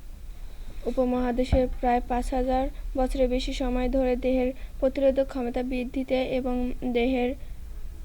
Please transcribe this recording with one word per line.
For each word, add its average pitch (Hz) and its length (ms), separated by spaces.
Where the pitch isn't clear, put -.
উপমহাদেশের 247 800
প্রায় 247 280
পাঁচ 247 260
হাজার 262 360
বছরের 262 300
বেশি 262 260
সময় 247 360
ধরে 254 260
দেহের 254 380
প্রতিরোধক 269 480
ক্ষমতা 247 360
বৃদ্ধিতে 254 520
এবং 254 580
দেহের 240 420